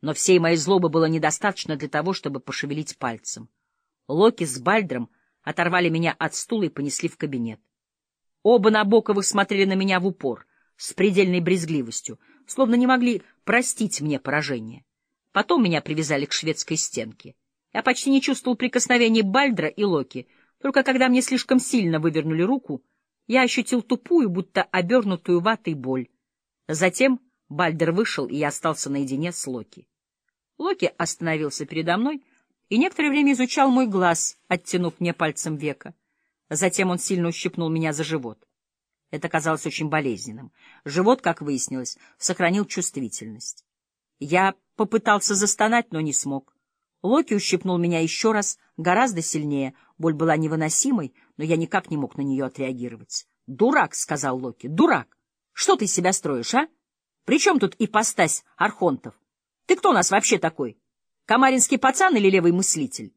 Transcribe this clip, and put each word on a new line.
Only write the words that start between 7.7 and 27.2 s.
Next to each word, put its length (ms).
Оба 280
Набоковых 540
смотрели 400
на 80
меня 260
в 80
упор, 380
с 180
предельной 460
брезгливостью, 800
словно 300
не 120
могли 340
простить 580
мне 180
поражение. 680
Потом 320
меня 180
привязали 440
к 80
шведской 440
стенке. 580
Я 100
почти 260
не 120
чувствовал 360
прикосновений 640
Бальдра 460
и 160
Локи, 440
только 240
когда 240
мне 140
слишком 380
сильно 400
вывернули 420
руку, 420
я 160
ощутил 380
тупую, 480
будто 340
обернутую 760
ватой 360
боль. 320
Затем 520